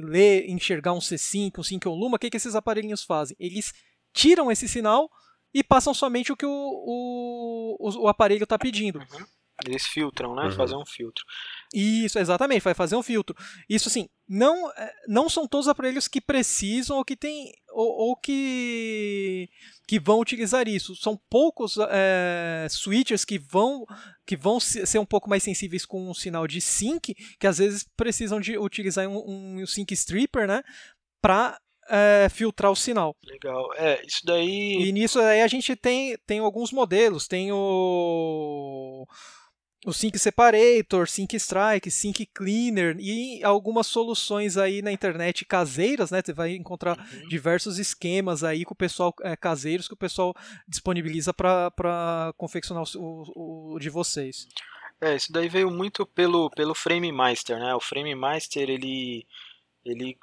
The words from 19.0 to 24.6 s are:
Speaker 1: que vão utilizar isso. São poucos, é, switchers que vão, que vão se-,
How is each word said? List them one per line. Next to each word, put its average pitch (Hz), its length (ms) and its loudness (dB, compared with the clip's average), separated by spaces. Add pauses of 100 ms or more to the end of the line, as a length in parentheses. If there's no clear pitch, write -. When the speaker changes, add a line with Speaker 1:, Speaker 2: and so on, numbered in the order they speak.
Speaker 1:
que 214 100 2
vão 202 220 4
utilizar 233 480 0
isso. 196 260 -4
São 214 240 -4 (120)
poucos, 247 480 2 (120)
é, 175 800 0
switchers 214 540 0
que 196 160 -4
vão, 220 460 0 (400)
que 196 100 -2
vão 196 240 2
se-, - 260 -2